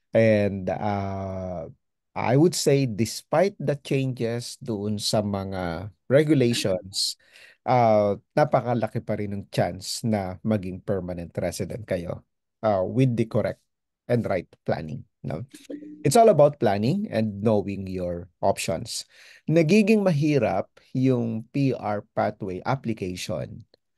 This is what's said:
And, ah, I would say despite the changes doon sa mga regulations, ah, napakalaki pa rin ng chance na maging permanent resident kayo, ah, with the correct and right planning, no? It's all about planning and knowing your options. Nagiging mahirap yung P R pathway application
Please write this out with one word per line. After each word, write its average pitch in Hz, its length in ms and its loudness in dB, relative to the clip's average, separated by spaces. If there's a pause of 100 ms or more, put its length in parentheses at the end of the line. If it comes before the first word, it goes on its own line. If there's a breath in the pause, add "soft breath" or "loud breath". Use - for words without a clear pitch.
(140)
And, 101 560 2
ah, 98 960 -4 (480)
I 104 240 2
would 170 160 6
say 139 320 2
despite 139 720 0
the 147 240 -2
changes 123 800 -4
doon 104 400 -4
sa 110 240 0
mga 95 640 -6 (160)
regulations, 120 1120 0 (480 soft breath)
ah, 110 480 4 (240)
napakalaki 120 640 0
pa 107 160 -6
rin 101 160 -6
ng 101 160 -10
chance 92 560 -4
na 95 400 -2
maging 92 400 -2
permanent 90 480 -6
resident 87 560 -6
kayo, 87 320 -4 (400)
ah, 98 240 2
with 117 320 2
the 117 80 2
correct 98 320 -2 (480)
and 120 240 0
right 92 160 -2 (160)
planning, 82 400 -6 (240)
no? 123 240 -8 (560)
It's 143 80 2
all 226 160 8
about 143 320 6
planning 120 480 0
and 104 320 -2
knowing 98 480 0
your 87 480 -6
options. - 720 -4 (400 loud breath)
Nagiging 196 560 4
mahirap 139 640 2 (240)
yung 120 560 0
P 135 240 0
R 104 400 -6
pathway 101 560 -2
application 101 960 -6 (320)